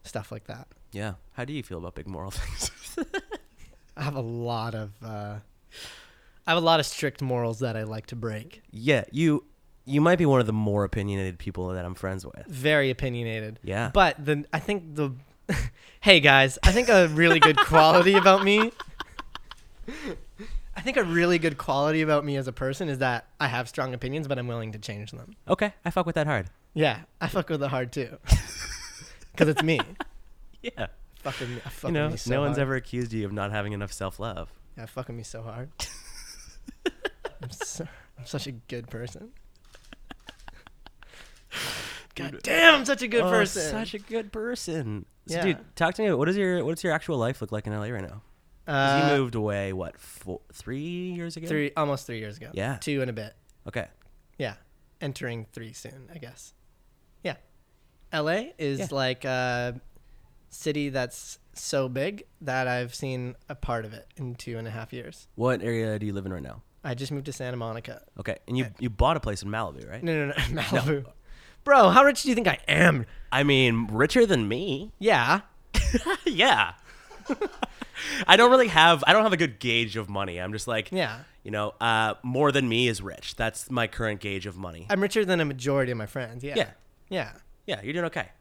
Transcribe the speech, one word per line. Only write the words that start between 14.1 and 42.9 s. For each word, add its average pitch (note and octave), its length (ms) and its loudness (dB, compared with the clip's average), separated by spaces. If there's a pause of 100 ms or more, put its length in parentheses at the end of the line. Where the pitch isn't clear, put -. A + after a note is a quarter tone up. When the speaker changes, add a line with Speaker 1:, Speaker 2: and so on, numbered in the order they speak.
Speaker 1:
the, D3 300 -2
I D#3 60 -2
think E3+ 360 -6
the, C#3+ 180 -2 (360)
<laughs> A#2+ 520 -6
hey F#3 180 8
guys, C3+ 420 6
I - 100 8
think A#3+ 180 2
a F#3+ 180 8
really D#3+ 320 6
good - 180 8
quality E3+ 560 8
about F#3+ 300 8
me, G#3+ 340 4
<laughs> - 1120 -14 (840)
I E3+ 60 -8
think B3+ 140 -4
a A#3+ 80 4
really E3+ 360 4
good D3+ 180 0
quality D3+ 460 2
about D3+ 200 4
me C#3+ 140 -2
as C3 100 -4
a B2 60 -8
person C3+ 340 -4
is C3+ 120 -4
that B2 300 -2 (100)
I C#3+ 80 0
have B2 200 -2
strong C3 280 -4
opinions, C#3 320 -6
but C3+ 100 -2
I'm A#2+ 100 -6
willing A2+ 260 -6
to G#2+ 60 -12
change G#2 320 -10
them. - 240 -18 (120)
Speaker 2:
Okay, F#3+ 260 0 (100)
I E3+ 60 -4
fuck F3+ 160 -2
with E3 100 -4
that D3+ 120 0
hard. G#2 240 -2 (240)
Speaker 1:
Yeah, D3+ 240 2 (200)
I E3 80 -4
fuck - 220 -4
with C#3+ 140 -2
it C3+ 60 -2
hard C3 220 -4
too. C3+ 320 -8
<laughs> - 1120 -2
'Cause D#3+ 120 6
it's D#3 160 2
me. D#3 160 4 (800)
Speaker 2:
Yeah. A#3 260 -8 (360)
Speaker 1:
Fucking B2+ 320 -8
me, A#2 100 -12
I B2+ 40 -10
fuck C#3+ 200 -8
Speaker 2:
You E3+ 40 0
know, D3 120 2
Speaker 1:
with D3+ 80 -2
me A2+ 40 -8
so A#2 140 -6
Speaker 2:
no C3+ 100 2
one's C#3+ 160 0
Speaker 1:
hard. - 100 0
Speaker 2:
ever C3+ 80 0
accused B2 360 -4
you A2 140 -2
of G2 80 -6
not G2+ 180 -4
having G#2 220 -4
enough G2+ 180 -6
self-love. F#2+ 600 -8 (240)
Speaker 1:
Yeah, A#2 80 -14
fucking A#2 320 -12
me A2+ 60 -12
so A2+ 180 -14
hard. A#2 280 -12 (1160)
Speaker 2:
<laughs> - 0 - (560)
Speaker 1:
I'm B2 80 -12
so, - 380 -10 (320)
I'm A#2+ 80 -16
such C#3+ 200 -8
a C3+ 40 -12
good A#2+ 380 -12
person. B2 420 -14 (2750)
God C#4 160 -8
Speaker 2:
Dude. - 120 -14
Speaker 1:
damn, E4 320 6
I'm C4+ 100 -2
such C#4 160 -2